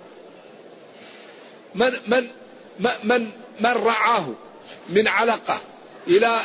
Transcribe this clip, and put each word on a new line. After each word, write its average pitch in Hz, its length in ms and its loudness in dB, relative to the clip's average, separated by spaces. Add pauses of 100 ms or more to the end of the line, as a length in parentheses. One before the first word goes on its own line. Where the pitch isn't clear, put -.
(1700)
من، 247 180 0 (140)
من، 240 220 0 (520)
من، 226 100 0 (140)
من، 233 260 0 (300)
من 233 100 2
رعاه 214 640 0 (540)
من 202 200 2
علقة 196 520 0 (480)
إلى، 226 360 4